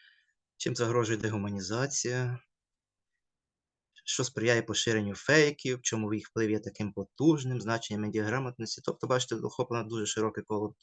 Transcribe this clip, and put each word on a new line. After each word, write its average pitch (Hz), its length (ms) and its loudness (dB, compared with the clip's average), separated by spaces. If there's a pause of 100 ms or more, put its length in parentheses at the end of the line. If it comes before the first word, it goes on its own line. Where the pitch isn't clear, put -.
(560)
чим - 200 -2
загрожує 113 420 2
дегуманізація, 110 1200 -2 (1700)
що - 180 0
сприяє 120 380 2
поширенню 107 520 0
фейків, 143 680 2
чому 110 320 -2
їх 104 140 -6
вплив 110 220 0
є 107 100 2
таким 104 320 -6
потужним, 131 680 2
значення 110 400 -2
медіаграмотності. 110 840 -2
Тобто, - 220 -4
бачите, 123 280 2
охоплено 113 540 -4
дуже 110 180 -2
широке 107 360 -2
коло, 104 400 -2